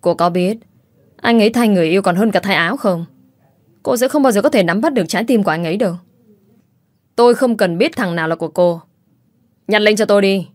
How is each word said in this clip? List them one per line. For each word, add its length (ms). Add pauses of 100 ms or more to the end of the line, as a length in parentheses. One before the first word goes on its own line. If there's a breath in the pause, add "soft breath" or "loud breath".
Cô 120
có 160
biết 280 (600)
anh 220
ấy 100
thay 180
người 220
yêu 120
còn 140
hơn 160
cả 80
thay 160
áo 220
không? 280 (760)
Cô 140
sẽ 100
không 160
bao 80
giờ 100
có 80
thể 140
nắm 180
bắt 120
được 140
trái 160
tim 200
của 80
anh 120
ấy 140
đâu. 180 (1200)
Tôi 200
không 220
cần 200
biết 180
thằng 200
nào 120
là 80
của 120
cô. 340 (840)
Nhặt 140
lên 140
cho 100
tôi 160
đi. 340